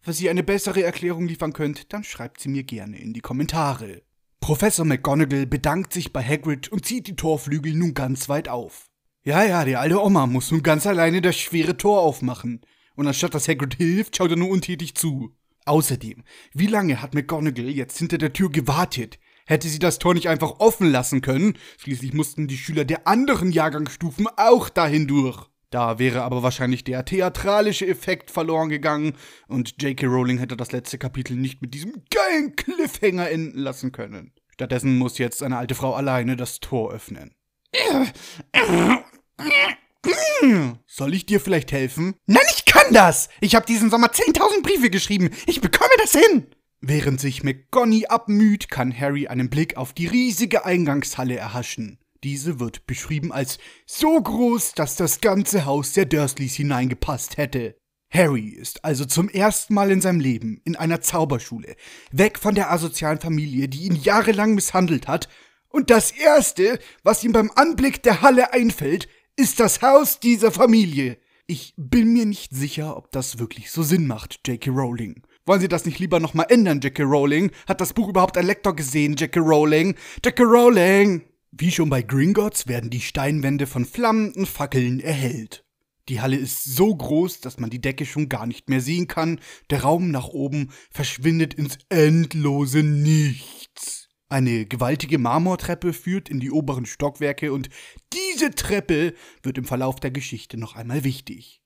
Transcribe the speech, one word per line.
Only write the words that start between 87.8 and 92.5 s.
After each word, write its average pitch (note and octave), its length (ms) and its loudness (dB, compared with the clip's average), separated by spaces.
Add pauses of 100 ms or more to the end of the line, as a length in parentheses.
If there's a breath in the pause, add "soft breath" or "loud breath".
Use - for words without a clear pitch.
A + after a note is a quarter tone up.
schon D3+ 220 -4
gar A#2 180 -6
nicht - 240 -10
mehr C3 120 0
sehen E3 260 -2
kann. D#3+ 320 -4 (300 loud breath)
Der C3+ 140 -2
Raum E3+ 280 2
nach C3 160 -4
oben C#3 440 -6 (200 loud breath)
verschwindet D#3 640 -2
ins - 240 -6 (100)
endlose D3+ 960 2